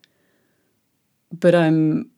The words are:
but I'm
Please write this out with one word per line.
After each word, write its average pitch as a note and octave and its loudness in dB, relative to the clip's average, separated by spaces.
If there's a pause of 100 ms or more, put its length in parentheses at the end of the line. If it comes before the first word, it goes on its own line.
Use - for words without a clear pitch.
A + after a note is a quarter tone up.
(1400)
but F3 2
I'm D#3+ 0